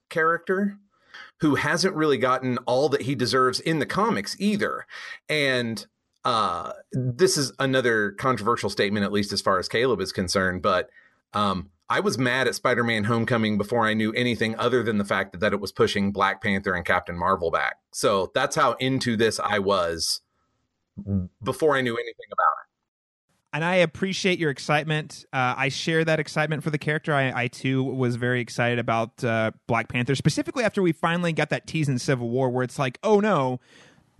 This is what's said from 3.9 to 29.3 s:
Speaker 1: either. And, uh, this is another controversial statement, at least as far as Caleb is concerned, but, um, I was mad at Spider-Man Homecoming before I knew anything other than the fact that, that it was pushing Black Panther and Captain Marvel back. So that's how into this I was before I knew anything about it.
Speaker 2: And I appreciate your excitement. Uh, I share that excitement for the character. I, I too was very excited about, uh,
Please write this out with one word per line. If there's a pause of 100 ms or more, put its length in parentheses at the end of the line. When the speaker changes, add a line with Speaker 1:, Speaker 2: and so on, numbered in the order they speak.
Speaker 1:
either. (440)
And, (380)
uh, (180)
this
is
another
controversial
statement,
at
least
as
far
as
Caleb
is
concerned,
but, (440)
um, (180)
I
was
mad
at
Spider-Man
Homecoming
before
I
knew
anything
other
than
the
fact
that,
that
it
was
pushing
Black
Panther
and
Captain
Marvel
back. (180)
So
that's
how
into
this
I
was (1200)
before
I
knew
anything
about (220)
it. (840)
Speaker 2:
And
I
appreciate
your
excitement.
Uh,
I
share
that
excitement
for
the
character.
I,
I
too
was
very
excited
about,
uh, (160)